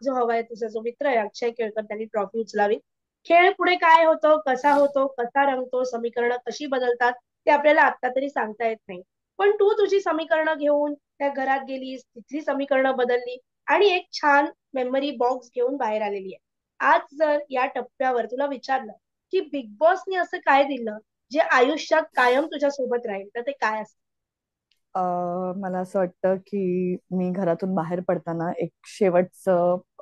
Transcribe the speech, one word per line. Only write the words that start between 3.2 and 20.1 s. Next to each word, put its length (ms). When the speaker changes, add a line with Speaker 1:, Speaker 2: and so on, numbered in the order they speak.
Speaker 1:
खेळ 340
पुढे 160
काय 300
होतो, 360
कसा 320
होतो, 340
कसा 480
रंगतो, 300
समीकरणं 520
कशी 200
बदलतात, 460
ते 380
आपल्याला 320
आत्ता 260
तरी 200
सांगता 400
येत 80
नाही. 140
पण 120
तू 220
तुझी 280
समीकरणं 580
घेऊन 360
त्या 340
घरात 400
गेलीस, 340
तिथली 240
समीकरणं 560
बदलली 440
आणि 200
एक 260
छान 340
मेमरी 360
बॉक्स 440
घेऊन 220
बाहेर 260
आलेली 320
आहे. 120
आज 220
जर 200
या 160
टप्प्यावर 600
तुला 200
विचारलं 460
की 100
बिग 380
बॉसने 380